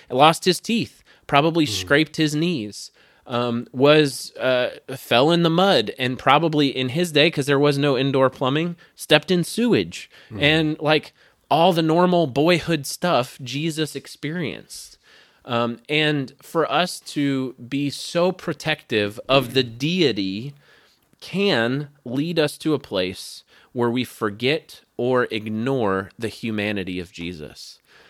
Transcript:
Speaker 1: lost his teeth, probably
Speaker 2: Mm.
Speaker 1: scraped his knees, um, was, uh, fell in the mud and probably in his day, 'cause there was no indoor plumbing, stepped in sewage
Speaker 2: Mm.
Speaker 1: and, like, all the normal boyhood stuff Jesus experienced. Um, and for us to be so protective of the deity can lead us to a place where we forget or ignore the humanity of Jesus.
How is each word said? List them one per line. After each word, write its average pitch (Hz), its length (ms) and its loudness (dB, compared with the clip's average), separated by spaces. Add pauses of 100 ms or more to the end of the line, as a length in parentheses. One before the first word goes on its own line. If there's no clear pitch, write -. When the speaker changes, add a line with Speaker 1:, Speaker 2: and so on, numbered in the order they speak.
(120)
Speaker 1:
lost 147 340 6
his 180 140 2
teeth, 214 440 -4 (220)
probably 156 400 4
Speaker 2:
Mm. 123 40 -2
Speaker 1:
scraped 110 480 0
his 156 180 0
knees, 151 560 -4 (340)
um, 120 460 -2
was, 143 640 4
uh, 123 360 0 (240)
fell 131 360 4
in 170 120 4
the 165 60 4
mud 165 480 2
and 127 220 -4
probably 147 480 4
in 131 220 -2
his 165 220 -2
day, 147 200 4
'cause 143 140 -4
there 143 140 2
was 143 180 4
no 139 200 2
indoor 135 320 2
plumbing, 151 460 -2 (200)
stepped - 360 2
in 175 120 2
sewage 156 640 0 (200)
Speaker 2:
Mm. 110 120 -8
Speaker 1:
and, 156 400 2
like, 151 320 0 (360)
all 165 240 4
the 165 80 0
normal 170 460 4
boyhood 156 580 0
stuff 139 560 -2
Jesus 147 540 -6
experienced. 139 1000 -10 (480)
Um, 120 420 -2
and 151 540 0
for - 280 -2
us 175 300 -2
to 135 540 -4
be 139 360 -6
so 175 420 -2
protective 113 880 -4 (100)
of 131 240 2
the 131 100 2
deity 120 920 -2 (680)
can 143 640 -2 (160)
lead 147 340 -4
us 151 220 0
to 156 140 0
a 135 60 0
place - 640 -6 (280)
where 120 180 0
we 123 140 0
forget 117 800 -4 (160)
or 123 340 0
ignore 110 880 -2
the 113 80 -6
humanity 101 720 -6
of 87 120 -10
Jesus. 85 680 -12 (300)